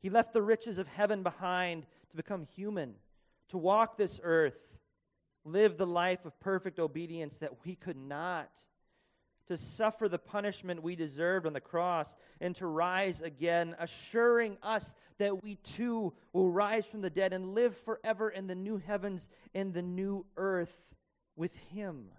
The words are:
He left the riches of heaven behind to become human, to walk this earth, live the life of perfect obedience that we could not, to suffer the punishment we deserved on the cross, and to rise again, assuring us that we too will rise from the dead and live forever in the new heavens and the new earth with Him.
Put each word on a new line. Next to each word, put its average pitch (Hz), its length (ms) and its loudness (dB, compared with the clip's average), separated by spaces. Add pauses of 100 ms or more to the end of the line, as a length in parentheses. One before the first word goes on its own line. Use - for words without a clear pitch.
He 190 100 -4
left 226 220 4
the 226 100 4
riches 214 360 2
of 185 100 -4
heaven 202 340 0
behind 180 640 -2 (240)
to 160 60 -14
become 165 280 -6 (120)
human, 180 380 -4 (560)
to 185 80 -4
walk 208 380 4
this 202 280 0
earth, 160 340 4 (840)
live 180 340 4
the 185 80 2
life 180 380 0
of - 160 -16
perfect 190 400 -2
obedience 160 560 -4
that 123 280 -10
we 175 120 -8
could 175 200 -8
not, 147 540 -6 (960)
to 175 100 -4
suffer 220 520 -2
the 170 100 -2
punishment 185 640 -6
we 175 140 -4
deserved 160 500 0
on 156 60 0
the 143 80 -4
cross, 170 560 -2 (240)
and 180 160 -4
to 185 100 -6
rise 175 560 0
again, 165 560 0
assuring 233 840 2
us 208 320 -2 (260)
that 202 260 2
we 208 100 -10
too 226 580 -2 (200)
will 185 180 6
rise 208 340 2
from 214 160 -10
the 190 100 -2
dead 185 220 2
and 190 220 -4
live 233 220 4
forever 220 520 -2
in 190 200 -6
the 185 80 -4
new 196 220 -4
heavens 190 500 -4 (260)
and 196 180 -2
the 170 100 -2
new 190 440 -4 (100)
earth 185 400 0 (580)
with 165 200 -4 (180)
Him. 170 360 -8 (100)